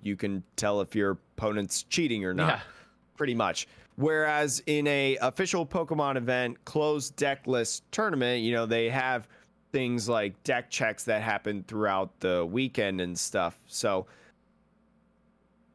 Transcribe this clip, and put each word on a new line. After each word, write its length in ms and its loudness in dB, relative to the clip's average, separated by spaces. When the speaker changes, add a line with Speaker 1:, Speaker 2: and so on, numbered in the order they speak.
Speaker 1:
you 140 -2
can 260 -4
tell 240 2
if 140 -6
your 160 4
opponent's 460 -2
cheating 420 -2
or 80 -2
not, 160 2
Speaker 2:
Yeah. 100 0
Speaker 1:
pretty 200 -2
much. 320 0
Whereas 720 2
in 220 2
a 340 2
official 440 0
Pokemon 520 0
event, 480 -2
closed 500 0
deck 320 0
list 440 0
tournament, 500 0
you 100 2
know, 140 2
they 240 2
have 400 -2
things 380 0
like 340 0
deck 260 -2
checks 360 -2
that 160 2
happen 420 -2
throughout 560 -2
the 260 2
weekend 540 -2
and 180 -4
stuff. 400 -2
So 400 -2